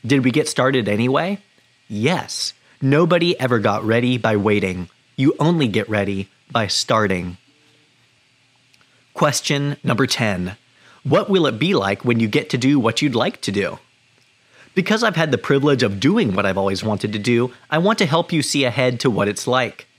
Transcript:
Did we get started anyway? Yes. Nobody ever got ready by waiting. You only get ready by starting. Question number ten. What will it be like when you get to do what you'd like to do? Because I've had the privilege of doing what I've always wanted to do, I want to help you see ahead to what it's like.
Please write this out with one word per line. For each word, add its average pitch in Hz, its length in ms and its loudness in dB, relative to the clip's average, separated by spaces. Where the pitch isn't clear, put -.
Did 131 180 2
we 127 60 4
get 135 180 0
started 131 400 0
anyway? 135 520 0
Yes. - 680 -4
Nobody 170 600 2
ever 123 180 2
got 107 260 0
ready 120 360 2
by 110 160 0
waiting. 95 540 0
You 269 240 2
only 156 280 2
get 107 220 -2
ready 98 400 -2
by 113 160 -2
starting. 95 720 0
Question 143 680 -2
number 131 220 0
ten. 101 500 -4
What 202 280 2
will 175 160 4
it 120 100 -2
be 165 160 0
like 101 320 0
when 117 140 2
you 113 80 2
get 107 240 -2
to 131 80 -2
do 135 200 2
what 113 220 0
you'd 143 140 0
like 131 260 -2
to - 100 -6
do? 98 280 -4
Because 214 260 0
I've 214 140 0
had 160 160 0
the 120 80 0
privilege 139 420 2
of 101 180 -2
doing 143 360 2
what 101 100 0
I've 95 120 0
always 98 260 -2
wanted 107 300 -4
to 110 40 -6
do, 120 340 0
I 151 80 0
want 208 180 2
to 202 80 2
help 165 260 0
you 156 120 0
see 139 200 -2
ahead 127 360 0
to 139 100 2
what 101 180 0
it's - 200 -6
like. 123 400 -2